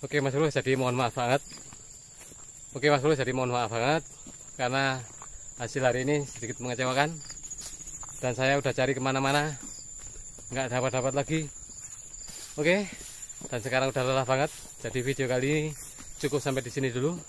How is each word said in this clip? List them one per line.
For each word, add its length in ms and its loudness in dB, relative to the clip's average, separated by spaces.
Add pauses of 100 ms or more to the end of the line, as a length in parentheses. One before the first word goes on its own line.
Oke, 160 2
Mas 120 2
Bro, 160 6
jadi 280 4
mohon 200 2
maaf 160 2
banget. 280 4 (1400)
Oke, 120 6
Mas 120 6
Bro, 120 6
jadi 200 2
mohon 160 2
maaf 240 2
banget 320 4 (480)
karena 480 2 (560)
hasil 240 -2
hari 240 4
ini 200 2
sedikit 360 -8
mengecewakan. 480 2 (1120)
Dan 160 0
saya 240 4
udah 80 0
cari 240 2
kemana-mana, 640 2 (960)
nggak 160 0
dapat-dapat 480 2
lagi. 320 0 (1040)
Oke, 320 4 (640)
dan 160 -2
sekarang 240 2
udah 160 0
lelah 200 4
banget. 280 2 (280)
Jadi 200 -2
video 240 0
kali 240 2
ini 140 4 (580)
cukup 160 0
sampai 240 2
di 80 -8
sini 240 0
dulu. 240 0 (120)